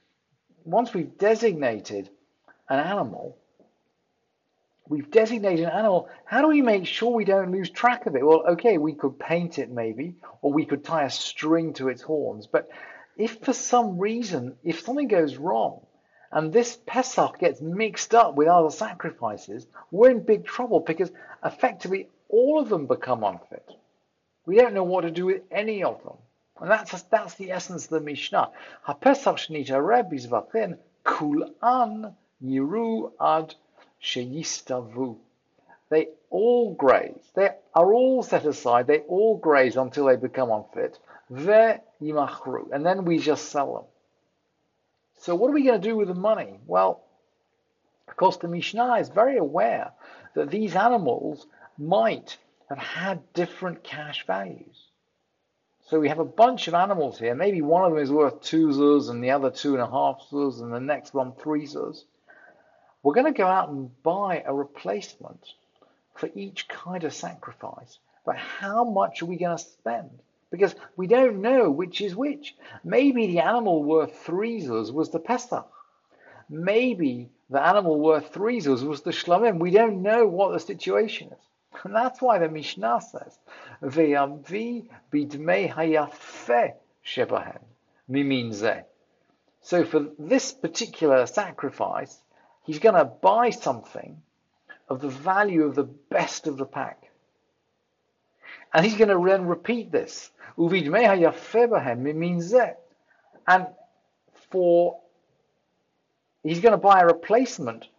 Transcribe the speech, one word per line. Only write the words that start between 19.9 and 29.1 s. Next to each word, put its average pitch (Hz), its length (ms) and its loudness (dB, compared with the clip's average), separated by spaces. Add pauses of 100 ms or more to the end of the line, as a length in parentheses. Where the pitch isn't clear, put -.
we're 226 200 8
in 233 100 2
big 208 260 2
trouble 226 340 0
because 170 320 -2 (320)
effectively 190 640 -4 (220)
all 269 280 4
of 233 120 -2
them 156 160 -2
become 123 380 -2
unfit. - 460 -8 (760)
We 180 100 0
don't 240 160 8
know 190 120 -2
what 180 180 0
to 165 80 -4
do 180 160 -6
with 190 240 -2
any 208 340 -4
of 117 180 -4
them. - 140 -20 (440)
And 165 100 -6
that's, - 320 -2
that's 208 320 -2
the 190 180 -12
essence 175 320 -10
of - 60 -20
the 160 100 -2
Mishnah. 143 500 -4 (360)
HaPesach 214 500 2